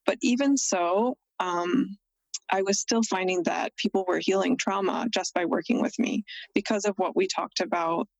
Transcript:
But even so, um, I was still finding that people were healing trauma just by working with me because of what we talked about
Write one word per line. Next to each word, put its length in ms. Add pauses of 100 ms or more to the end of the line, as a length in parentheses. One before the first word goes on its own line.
But 160
even 360
so, 600 (220)
um, 580 (540)
I 120
was 160
still 240
finding 400
that 340
people 320
were 100
healing 380
trauma 520
just 240
by 120
working 360
with 180
me 260 (280)
because 300
of 140
what 180
we 120
talked 340
about 480 (100)